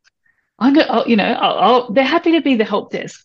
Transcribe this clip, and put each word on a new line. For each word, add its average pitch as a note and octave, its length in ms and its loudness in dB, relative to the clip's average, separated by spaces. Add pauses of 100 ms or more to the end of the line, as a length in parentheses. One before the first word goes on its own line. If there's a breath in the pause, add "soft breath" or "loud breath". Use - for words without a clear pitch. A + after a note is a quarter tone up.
(580)
I'm C4+ 160 2
gonna, D#4 160 2
oh," - 160 -2
you A3+ 100 2
know, F#3 80 2
I'll, G3+ 340 -2
I'll, A#3+ 340 2
they're C4 120 2
happy E4 280 0
to D#4+ 100 2
be C4+ 140 0
the G#3+ 80 0
help G3 280 -6
desk. - 320 -12